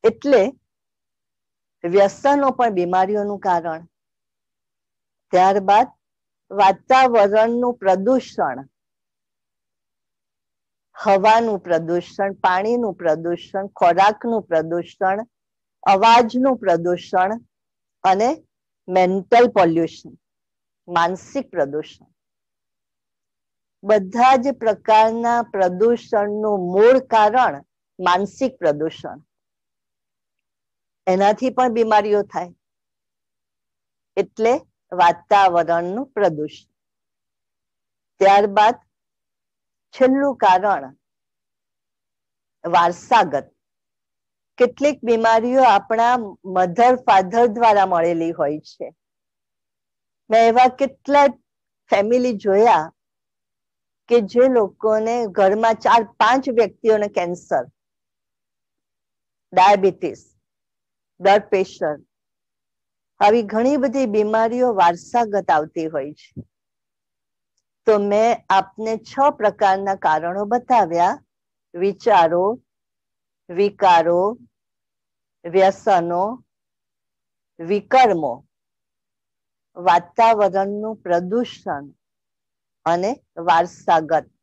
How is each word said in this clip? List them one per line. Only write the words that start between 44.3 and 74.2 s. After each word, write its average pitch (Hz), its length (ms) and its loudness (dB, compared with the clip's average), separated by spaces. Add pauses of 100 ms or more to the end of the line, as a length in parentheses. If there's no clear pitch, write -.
કેટલીક 262 460 -2
બીમારીઓ 226 600 0
આપણા 226 540 2 (280)
મધર 185 500 0
ફાધર 220 500 0
દ્વારા 214 400 2
મળેલી 170 460 -2
હોય 151 280 -4
છે. - 360 -18 (1300)
મેં 226 180 4
એવા 247 200 4
કેટલાય 277 600 0 (600)
ફેમિલી 233 480 0
જોયા 196 540 0 (1160)
કે 240 140 4
જે 240 260 2
લોકોને 220 840 -2
ઘરમાં 208 420 0
ચાર 220 300 0
પાંચ 247 460 -2
વ્યક્તિઓને 214 580 0
કેન્સર, 175 580 -6 (1900)
ડાયાબિટીસ, 185 840 0 (840)
બ્લડ 196 220 2
પ્રેશર, 185 580 -6 (1200)
આવી 214 240 2
ઘણી 233 340 -2
બધી 262 280 -2
બીમારીઓ 220 680 -2
વારસાગત 190 800 -2
આવતી 160 360 -4
હોય 151 260 -8
છે. - 280 -20 (1400)
તો 214 140 2
મેં 208 500 -2
આપને 208 480 -4
છ - 160 -18 (240)
પ્રકારના 196 580 -2
કારણો 175 500 -4
બતાવ્યા. 208 800 -2 (500)
વિચારો, 190 840 0 (920)
વિકારો, 180 880 0 (1080)